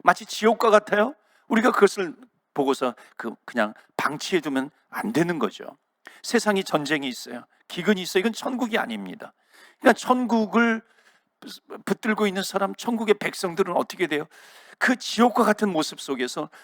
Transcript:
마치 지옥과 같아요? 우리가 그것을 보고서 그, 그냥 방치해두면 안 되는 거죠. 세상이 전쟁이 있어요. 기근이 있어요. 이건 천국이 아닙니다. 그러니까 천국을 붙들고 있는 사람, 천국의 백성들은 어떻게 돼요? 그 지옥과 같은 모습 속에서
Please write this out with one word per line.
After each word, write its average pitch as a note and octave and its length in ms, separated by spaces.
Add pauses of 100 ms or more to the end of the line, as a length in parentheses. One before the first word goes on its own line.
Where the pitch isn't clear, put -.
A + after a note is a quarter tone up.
마치 F#3 220
지옥과 A3 440
같아요? G#3 440 (340)
우리가 A#3 240
그것을 F#3+ 440 (380)
보고서 C3 420 (200)
그, A2+ 200 (100)
그냥 A2 280 (240)
방치해두면 D3 760 (180)
안 - 240
되는 E3+ 240
거죠. - 400 (460)
세상이 G#3 400
전쟁이 D3 440
있어요. B2 380 (220)
기근이 F#3 340
있어요. F#3 200
이건 A3 120
천국이 A#3+ 440
아닙니다. G2+ 560 (460)
그러니까 - 200
천국을 A3+ 840 (1040)
붙들고 G#3+ 400
있는 F#3+ 160
사람, F#3+ 320
천국의 A3 420
백성들은 F3 600
어떻게 F#3 320
돼요? D3+ 180 (540)
그 C4 160
지옥과 - 480
같은 G#3 260
모습 D#3 300
속에서 B2+ 500 (140)